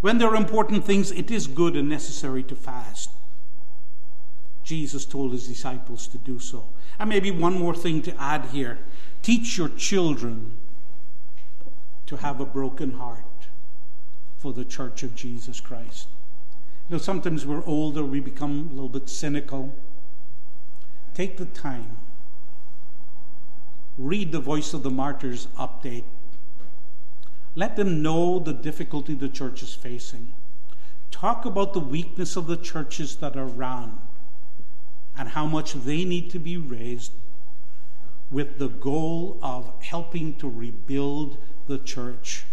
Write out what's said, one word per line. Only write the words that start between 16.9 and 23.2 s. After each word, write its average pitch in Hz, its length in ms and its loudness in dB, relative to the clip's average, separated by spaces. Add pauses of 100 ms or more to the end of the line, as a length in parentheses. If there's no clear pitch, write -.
know, 156 80 0
sometimes 160 420 0
we're 147 200 0
older, 151 400 0
we 135 160 0
become 143 500 0
a 139 40 0
little 135 140 0
bit 135 200 0
cynical. 143 680 0 (1400)
Take 185 220 0
the 180 100 0
time. 117 500 0 (2000)